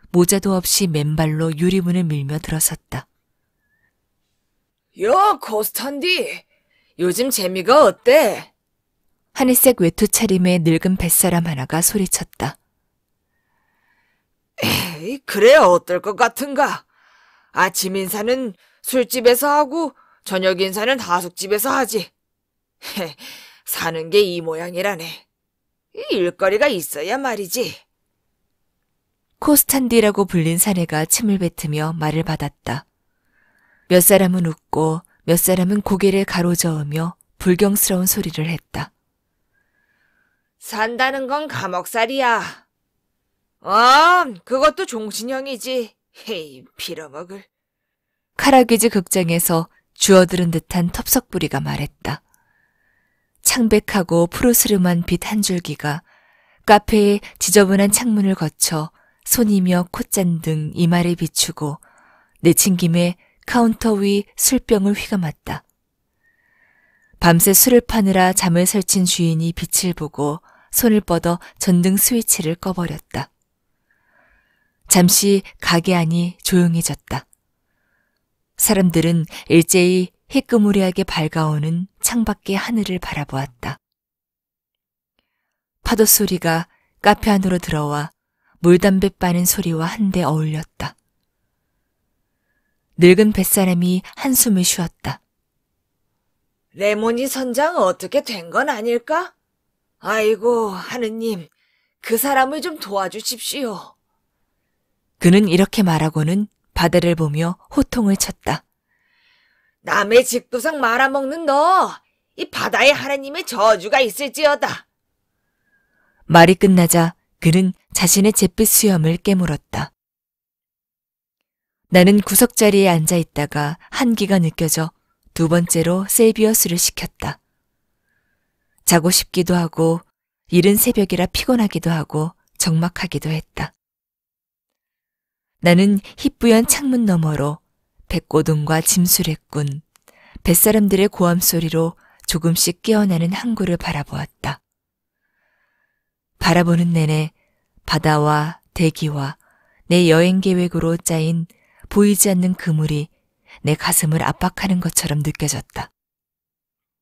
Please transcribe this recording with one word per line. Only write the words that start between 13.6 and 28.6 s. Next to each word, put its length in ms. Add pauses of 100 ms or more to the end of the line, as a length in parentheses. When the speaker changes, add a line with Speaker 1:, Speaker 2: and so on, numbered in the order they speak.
Speaker 2:
에이, 640
그래 300
어떨 460
것 140
같은가? 680 (680)
아침 440
인사는 580 (280)
술집에서 680
하고 440 (300)
저녁 380
인사는 380
하숙집에서 720
하지. 400 (680)
<laughs> 880
사는 440
게 120
이 200
모양이라네. 840 (680)
이 200
일거리가 520
있어야 500
말이지. 580 (1600)